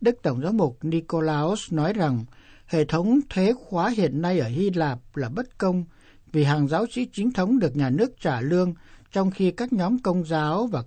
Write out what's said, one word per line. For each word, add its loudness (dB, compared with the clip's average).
Đức 0
Tổng 0
giám 0
mục 0
Nikolaos -2
nói 0
rằng 0
hệ 2
thống 2
thuế 2
khóa -4
hiện 0
nay 0
ở 0
Hy 0
Lạp -2
là -4
bất -8
công 0
vì 2
hàng 4
giáo 0
sĩ -4
chính -2
thống 2
được 0
nhà 2
nước 0
trả -2
lương, 0
trong 0
khi 0
các -4
nhóm 2
công 0
giáo 0
và -4